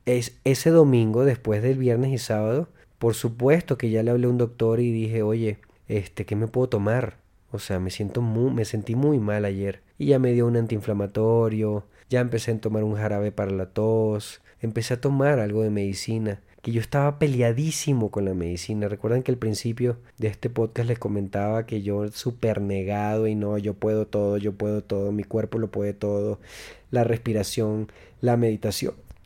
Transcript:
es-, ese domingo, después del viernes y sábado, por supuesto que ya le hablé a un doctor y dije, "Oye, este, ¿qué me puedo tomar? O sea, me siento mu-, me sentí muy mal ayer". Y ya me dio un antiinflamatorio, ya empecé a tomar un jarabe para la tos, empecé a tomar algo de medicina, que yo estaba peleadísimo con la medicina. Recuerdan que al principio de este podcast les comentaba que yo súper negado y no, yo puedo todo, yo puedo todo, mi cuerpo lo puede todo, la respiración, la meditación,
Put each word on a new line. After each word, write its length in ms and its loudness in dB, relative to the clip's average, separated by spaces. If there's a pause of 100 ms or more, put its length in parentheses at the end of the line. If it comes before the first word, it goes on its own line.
es-, 380 0
ese 280 2
domingo, 540 6
después 380 2
del 160 2
viernes 320 2
y 80 0
sábado, 500 0 (300)
por 160 2
supuesto 640 0
que 120 -2
ya 120 2
le 80 2
hablé 160 2
a 40 2
un 80 2
doctor 420 2
y 100 2
dije, 320 0
"Oye, 360 0 (280)
este, 400 -4
¿qué 80 -4
me 140 0
puedo 200 0
tomar? 500 0 (340)
O 80 -6
sea, 180 -4
me 120 -4
siento 300 -4
mu-, 300 0
me 140 0
sentí 320 -4
muy 240 2
mal 240 0
ayer". 360 -4 (160)
Y 100 -4
ya 120 6
me 140 2
dio 140 4
un 100 2
antiinflamatorio, 1300 0 (220)
ya 120 2
empecé 300 -2
a 100 -2
tomar 220 0
un 140 0
jarabe 360 -2
para 200 -2
la 140 -2
tos, 760 0 (180)
empecé 340 -4
a 60 -4
tomar 400 2
algo 220 0
de 80 0
medicina, 720 -2 (180)
que 120 -4
yo 100 0
estaba 360 0
peleadísimo 920 0
con 160 -2
la 80 -2
medicina. 540 -4
Recuerdan 340 -2
que 80 -2
al 80 0
principio 580 -2 (220)
de 100 -2
este 220 -6
podcast 360 -2
les 120 0
comentaba 640 -2
que 160 -6
yo 280 -2
súper 520 -2
negado 680 -2
y 80 0
no, 220 -2
yo 160 -2
puedo 340 0
todo, 300 0
yo 160 -2
puedo 300 -2
todo, 300 -4
mi 120 -4
cuerpo 340 -2
lo 120 -2
puede 240 -4
todo, 460 -2 (500)
la 140 2
respiración, 840 -2 (300)
la 160 2
meditación, 580 0 (320)